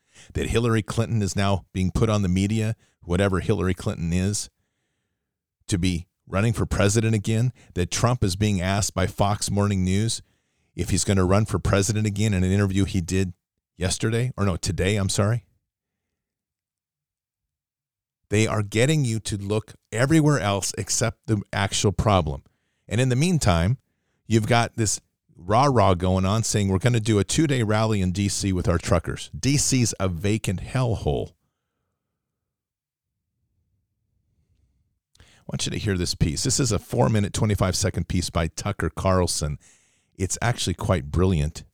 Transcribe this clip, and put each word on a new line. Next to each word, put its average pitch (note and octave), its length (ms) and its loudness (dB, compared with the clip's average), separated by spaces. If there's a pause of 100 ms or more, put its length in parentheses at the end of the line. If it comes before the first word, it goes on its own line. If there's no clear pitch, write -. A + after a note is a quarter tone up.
(340)
That D2 160 -4
Hillary A2+ 320 2
Clinton A2+ 400 -2
is F#2+ 140 -2
now G2 380 0
being F#2 180 0
put A2+ 180 2
on G#2 120 0
the F#2+ 80 0
media, G#2+ 460 0 (260)
whatever F#2+ 380 0
Hillary F#2 340 0
Clinton E2+ 400 -4
is, F#2 360 -2 (1160)
to G2+ 100 -2
be F2 300 -2 (180)
running G#2 280 0
for - 120 -2
president A2 480 2
again? A2+ 380 0 (240)
That F2+ 160 -2
Trump A#2+ 320 0
is F#2 120 0
being G2+ 260 2
asked G2 320 0
by F#2 120 0
Fox G2+ 460 -2
Morning G2+ 320 0
News G2+ 380 0 (520)
if - 160 -6
he's F2+ 140 0
gonna G2 220 2
run G2+ 200 2
for G2 140 -4
president G2+ 480 0
again G#2 260 0
in F#2 100 2
an F#2 80 2
interview G2 340 2
he F#2+ 140 -2
did F2+ 340 -2 (440)
yesterday? A2+ 600 -2
Or G2+ 80 0
no, F2+ 120 0
today, F#2 380 -2
I'm G2 140 0
sorry. A2 360 0 (2750)
They G#2+ 180 4
are G#2+ 160 -2
getting B2+ 420 0
you A2+ 160 -2
to - 160 -6
look G2+ 380 -4 (160)
everywhere C#3+ 480 4
else G2+ 380 -2
except - 500 -4
the G#2+ 140 0 (120)
actual G2 400 0
problem. E2 500 0 (440)
And G2+ 120 -2
in C3 100 2
the B2 60 2
meantime, B2 600 2 (480)
you've G#2+ 220 2
got A#2 280 2
this A2 240 -2 (400)
rah-rah G#2 540 4
going F#2 320 2
on G#2+ 180 0
saying, G2+ 240 0
"We're F#2+ 120 2
gonna A#2+ 200 2
do G#2+ 200 2
a G2 40 2
two-day C#3 400 0
rally G#2+ 380 0
in F#2 100 2
D G2 160 0
C G2 240 -2
with F2+ 160 0
our E2+ 120 2
truckers." - 500 -2 (100)
D C3+ 160 0
C's B2+ 440 2
a F#2+ 100 0
vacant G2+ 520 -2
hellhole. F#2+ 720 -2 (3750)
I - 40 -20 (220)
want - 200 -6
you - 60 -4
to - 60 -4
hear G2 180 -2
this F2 200 -4
piece. - 280 -2
This - 160 -2
is B2+ 120 0
a F#2+ 80 -2
four-minute, A#2+ 540 0
twenty-five-second F#2+ 720 -2
piece F2 220 -2
by E2+ 180 -2
Tucker - 420 -6
Carlson, F2 680 0 (600)
it's F#2 240 -4
actually A2 320 -2
quite D#2 380 -2
brilliant D#2+ 520 0 (100)